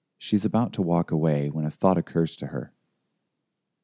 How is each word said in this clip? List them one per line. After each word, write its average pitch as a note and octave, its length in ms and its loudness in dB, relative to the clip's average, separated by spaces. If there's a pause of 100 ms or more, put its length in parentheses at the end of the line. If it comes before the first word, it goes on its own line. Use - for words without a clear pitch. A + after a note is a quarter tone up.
(180)
She's G2+ 260 0
about A2 300 0
to - 80 -2
walk E2+ 280 2
away D2+ 400 0
when D#2 140 -4
a D#2 80 -2
thought F#2 260 2
occurs E2 380 -2
to D2 120 -10
her. C2 260 -10 (1120)